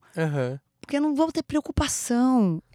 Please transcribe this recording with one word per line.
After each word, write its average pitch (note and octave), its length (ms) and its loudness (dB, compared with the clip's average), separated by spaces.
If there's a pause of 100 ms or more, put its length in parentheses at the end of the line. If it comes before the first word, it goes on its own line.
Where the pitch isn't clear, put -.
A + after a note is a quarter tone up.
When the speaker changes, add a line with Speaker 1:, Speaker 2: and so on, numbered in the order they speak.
(160)
Speaker 1:
Aham. C#3+ 420 -2 (220)
Speaker 2:
Porque - 160 -6
eu C#4+ 60 0
não D4+ 120 0
vou D#4+ 160 2
ter D#4 140 -4
preocupação. B3 1200 0 (120)